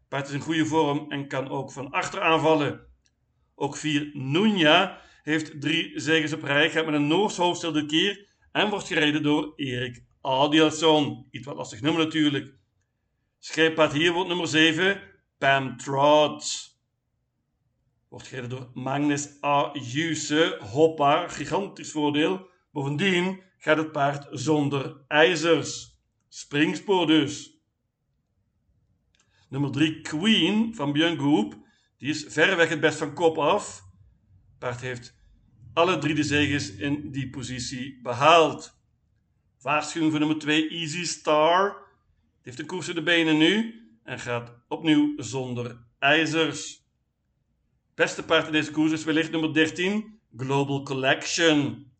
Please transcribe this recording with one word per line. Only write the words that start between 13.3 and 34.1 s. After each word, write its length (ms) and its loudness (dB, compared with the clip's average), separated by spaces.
Schrijfpaard 540 2
hier 200 2
wordt 160 -2
nummer 200 -2
zeven, 520 2
Pam 380 0
Trot. 920 2
Wordt 180 -20
gereden 240 -12
door 240 -14
Magnus 680 -4
A. 280 2
Juse. 880 -2
Hoppa, 680 2
gigantisch 640 -6
voordeel. 580 -2
Bovendien 680 -2
gaat 180 2
het 160 -4
paard 380 -2
zonder 800 -2
ijzers. 880 2
Springspoor 800 0
dus. 520 0
Nummer 220 -2
drie, 300 -2
Queen 760 0
van 180 -4
Björn 260 0
Goop. 360 2
Die 120 -6
is 180 -6
verreweg 400 4
het 120 -4
best 180 2
van 160 -6
kop 240 2
af. 440 0